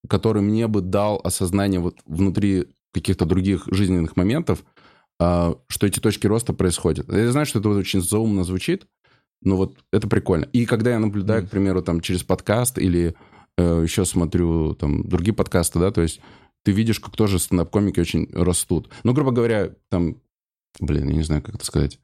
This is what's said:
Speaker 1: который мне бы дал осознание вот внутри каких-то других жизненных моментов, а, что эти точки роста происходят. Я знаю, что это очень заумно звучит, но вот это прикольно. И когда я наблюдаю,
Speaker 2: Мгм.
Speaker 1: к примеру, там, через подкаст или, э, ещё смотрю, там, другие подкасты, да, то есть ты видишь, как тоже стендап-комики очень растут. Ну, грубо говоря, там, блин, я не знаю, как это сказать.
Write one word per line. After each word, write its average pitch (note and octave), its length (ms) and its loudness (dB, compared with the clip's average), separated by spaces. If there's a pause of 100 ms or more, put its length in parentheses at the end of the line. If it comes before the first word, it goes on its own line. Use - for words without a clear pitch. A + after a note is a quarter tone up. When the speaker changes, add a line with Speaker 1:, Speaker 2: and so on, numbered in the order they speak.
Speaker 1:
который G#2 360 0
мне A2 260 2
бы G#2 140 0
дал G2+ 420 0
осознание F#2+ 560 0
вот F2 240 -4
внутри F#2+ 640 0 (260)
каких-то F2+ 320 0
других F#2 460 0
жизненных F#2 460 0
моментов, G#2+ 460 0 (560)
а, F2 360 2 (120)
что - 200 -2
эти G2 120 -2
точки G#2+ 280 0
роста A2 260 0
происходят. E2+ 580 -2
Я A2 220 0
знаю, D3 140 0
что - 140 -4
это G#2 100 0
очень G2 320 0
заумно G#2 420 0
звучит, F#2 420 -4 (540)
но F#2+ 160 2
вот F#2 220 -2 (160)
это G#2+ 120 0
прикольно. G2 460 0
И A#2+ 140 2
когда A#2 240 0
я A#2 80 0
наблюдаю, G#2 420 0
Speaker 2:
Мгм. F2+ 80 -10
Speaker 1:
к - 20 -16
примеру, F#2+ 320 0
там, E2+ 200 -2
через F2+ 200 -2
подкаст G#2 540 -2
или, F2 380 0 (420)
э, E2+ 260 2
ещё F2 220 0
смотрю, E2 680 0
там, D2+ 340 -2
другие F2 240 0
подкасты, F2 460 0
да, F#2 120 2
то F2 120 0
есть E2 180 -4 (460)
ты G#2 60 2
видишь, A2+ 280 0
как - 160 -18
тоже G2 220 2
стендап-комики F2+ 600 0
очень E2+ 360 0
растут. F2 560 -2 (140)
Ну, A#2+ 100 2
грубо C3+ 160 2
говоря, A#2 400 0 (180)
там, F2 320 -2 (600)
блин, D2 280 -2
я D2 80 0
не D#2+ 80 0
знаю, G#2+ 180 0
как - 120 -14
это - 100 -12
сказать. - 400 -2